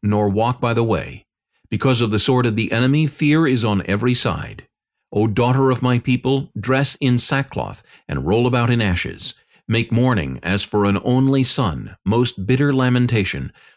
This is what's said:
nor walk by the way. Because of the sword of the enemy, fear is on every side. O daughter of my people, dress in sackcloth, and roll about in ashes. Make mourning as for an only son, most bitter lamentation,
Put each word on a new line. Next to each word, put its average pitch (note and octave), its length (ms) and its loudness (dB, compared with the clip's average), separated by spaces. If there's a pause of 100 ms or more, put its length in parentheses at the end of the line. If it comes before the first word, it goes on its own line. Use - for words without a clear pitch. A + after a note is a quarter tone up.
nor G#2 280 2
walk A2 300 -2
by A#2 140 0
the A#2 100 0
way. G#2 420 -4 (440)
Because A#2+ 320 0
of A#2 80 0
the G#2 100 0
sword B2+ 280 2
of G#2+ 80 0
the A2 160 -2
enemy, C3+ 340 2
fear D3 400 2
is B2 180 2
on G#2 220 0
every A#2 300 0
side. - 520 -6 (440)
O G#2+ 160 0
daughter B2 420 2
of B2+ 140 0
my B2 160 2
people, C3 500 -2 (100)
dress C3 360 0
in B2 240 0
sackcloth, - 640 -4 (240)
and C#2 180 -4
roll A#2 220 2
about A#2+ 240 2
in A#2+ 100 2
ashes. - 540 -4 (360)
Make A#2 200 -2
mourning A2 500 0
as F#2+ 220 -2
for G#2 220 0
an G2+ 180 2
only C3 400 2
son, F#2+ 600 -4
most G#2+ 440 0
bitter C3+ 260 2
lamentation, A#2+ 800 0 (240)